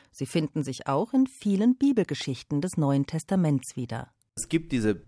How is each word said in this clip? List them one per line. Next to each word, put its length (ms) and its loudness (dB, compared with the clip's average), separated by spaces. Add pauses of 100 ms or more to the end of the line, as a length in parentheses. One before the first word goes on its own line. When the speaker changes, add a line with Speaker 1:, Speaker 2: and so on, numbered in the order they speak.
(120)
Speaker 1:
Sie 160 -8
finden 340 -2
sich 260 -8
auch 260 0
in 120 4
vielen 540 2
Bibelgeschichten 840 0
des 160 -6
Neuen 300 2
Testaments 680 0
wieder. 340 -8 (260)
Speaker 2:
Es 140 -10
gibt 220 -2
diese 360 2